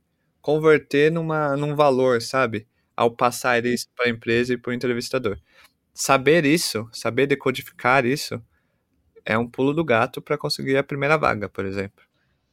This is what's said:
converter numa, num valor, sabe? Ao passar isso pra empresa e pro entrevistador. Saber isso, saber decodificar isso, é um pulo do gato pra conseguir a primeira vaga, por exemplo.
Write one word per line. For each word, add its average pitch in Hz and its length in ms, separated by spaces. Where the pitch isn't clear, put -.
converter 151 680
numa, 156 460
num 147 180
valor, 131 460
sabe? 117 460
Ao 117 160
passar 120 540
isso 123 300
pra 120 140
empresa 117 440
e 123 40
pro 123 140
entrevistador. 123 680
Saber 143 520
isso, 139 480
saber 120 340
decodificar 131 800
isso, 120 360
é 107 120
um 120 100
pulo 135 260
do 165 100
gato 123 380
pra 147 160
conseguir 135 400
a 139 60
primeira 143 340
vaga, 113 320
por - 160
exemplo. 98 400